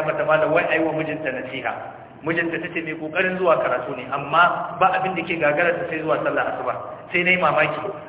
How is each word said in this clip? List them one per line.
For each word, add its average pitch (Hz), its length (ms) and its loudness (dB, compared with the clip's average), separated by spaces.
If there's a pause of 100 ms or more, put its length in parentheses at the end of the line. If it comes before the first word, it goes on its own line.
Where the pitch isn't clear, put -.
gafarta 151 240 0
malam, 156 280 4
wai 170 160 4
ai 160 120 2
wa 160 120 2
mijinta 151 400 -2
nasiha." 123 400 -6 (520)
Mijinta 165 360 0
tace 175 220 -6
mai 160 140 -6
kokarin 180 420 -2
zuwa 175 220 4
karatu 131 360 -2
ne, 123 140 -8
amma 160 680 2
ba 185 160 6
abin 185 180 -2
da 175 80 -2
ke 170 160 -4
gagararsa 156 500 2
sai 156 120 -4
zuwa 156 240 0
sallar - 200 0 (120)
asuba. 120 180 -2 (380)
Sai 175 120 2
nayi 180 120 4
mamaki, 151 440 2 (280)